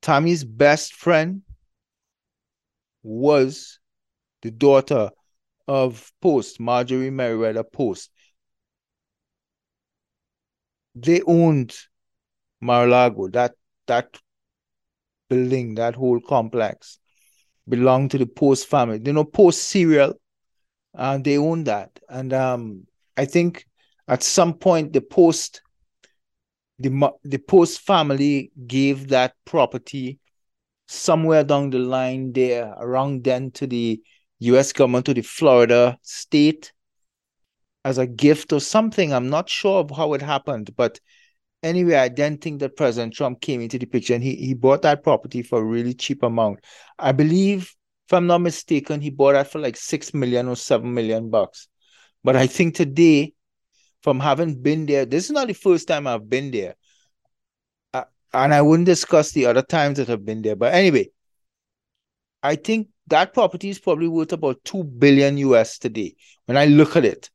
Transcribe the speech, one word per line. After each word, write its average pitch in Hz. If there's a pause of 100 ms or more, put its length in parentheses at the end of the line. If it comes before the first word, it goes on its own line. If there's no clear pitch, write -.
Tammy's 156
best 143
friend 175 (1600)
was 131 (640)
the 117
daughter 131 (560)
of 131
Post, 139
Marjorie 123
Merriweather 113
Post. - (2750)
They 156
owned 160 (840)
Mar-a-Lago, 120
that, 120 (320)
that 120 (1120)
building, 127
that 117
whole 123
complex 113 (680)
belonged 131
to 143
the 131
Post 135
family. 117
You 139
know, 151
Post 175
cereal, 156 (760)
uh, 135
they 143
owned 160
that. 101 (120)
And, 131
um, 123 (300)
I -
think 175 (420)
at -
some 175
point 160
the 143
Post, - (1160)
the 131
mo-, 139
the 139
Post 170
family 143 (160)
gave 135
that 127 (140)
property 131 (680)
somewhere 160
down 143
the 127
line 131
there, 120
around 131
then, 127
to -
the 117 (380)
U 120
S 135
government, 127
to 139
the 120
Florida 120
state 156 (1120)
as 135
a 127
gift 143
or 147
something. 214
I'm 127
not 165
sure 196
of 151
how 151
it 139
happened, 139
but 120 (600)
anyway, 170
I 131
didn't 143
think 151
that 139
President 117
Trump 127
came 127
into 117
the 120
picture, 120
and 120
he, 131
he 131
bought 131
that 147
property 123
for 120
a 110
really 120
cheap 139
amount. 117 (400)
I 135
believe, 180 (360)
if -
I'm 175
not 175
mistaken, 151
he 147
bought 139
that 139
for, 156
like, 127
six -
million 123
or 123
seven 120
million 113
bucks. - (540)
But 131
I 131
think 170
today, 156 (720)
from 131
having 147
been 151
there, 143
this 147
is -
not 285
the 214
first 175
time 147
I've 110
been 135
there. 101 (1200)
Uh, 127 (300)
and 135
I 147
wouldn't 160
discuss 165
the 131
other 120
times 143
that 127
I've 104
been 110
there. 107
But 117
anyway, 175 (1300)
I 147
think 220 (200)
that 170
property 196
is 196
probably 170
worth 160
about 151
two 196
billion 139
U 135
S 113
today. 110 (300)
When 120
I 143
look 147
at 139
it -